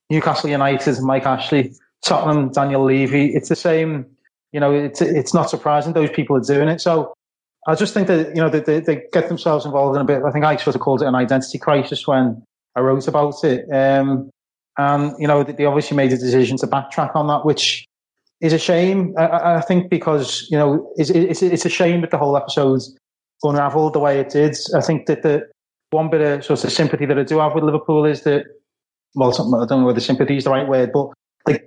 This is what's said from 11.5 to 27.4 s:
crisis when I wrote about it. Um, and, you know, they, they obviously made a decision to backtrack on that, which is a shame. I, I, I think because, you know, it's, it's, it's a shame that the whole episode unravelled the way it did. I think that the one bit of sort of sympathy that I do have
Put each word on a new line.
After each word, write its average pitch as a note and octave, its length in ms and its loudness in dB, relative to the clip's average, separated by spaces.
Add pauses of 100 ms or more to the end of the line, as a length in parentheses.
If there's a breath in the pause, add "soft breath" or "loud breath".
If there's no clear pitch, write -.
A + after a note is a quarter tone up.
crisis C#3 480 -2
when B2+ 380 0 (320)
I B2 60 0
wrote C3+ 260 0
about D3 360 0
it. B2+ 280 0
Um, C3+ 580 0 (480)
and, C#3+ 420 0
you D3 80 -2
know, C#3+ 160 4
they, C#3+ 100 -6
they C#3+ 120 -2
obviously D3 320 0
made C3+ 160 2
a B2+ 40 0
decision B2+ 400 2
to - 100 -2
backtrack C#3+ 480 -4
on D3+ 120 0
that, D3 180 -2
which - 400 -2 (560)
is D#3+ 120 2
a D#3 60 2
shame. F3+ 580 0
I, D#3+ 80 2
I, E3 320 0
I E3 40 0
think F3+ 280 0
because, D3+ 600 -2
you D3+ 80 0
know, D3 380 0
it's, C#3+ 140 0
it's, F3 320 0
it's F3 240 0
a D#3 40 -2
shame F3 320 2
that D#3+ 100 -4
the D#3+ 60 0
whole C#3+ 200 0
episode C3+ 440 0 (640)
unravelled D3 500 0
the D#3 60 0
way C#3+ 200 2
it C3+ 100 -4
did. D3 260 2 (200)
I C#3 60 4
think D#3 240 -2
that D#3 160 0
the D3 260 0 (440)
one D#3 180 0
bit D#3 120 2
of C#3+ 240 0
sort - 180 -2
of B2 80 -4
sympathy D3 340 0
that C3+ 140 0
I C#3 40 0
do D#3 160 0
have D3+ 140 2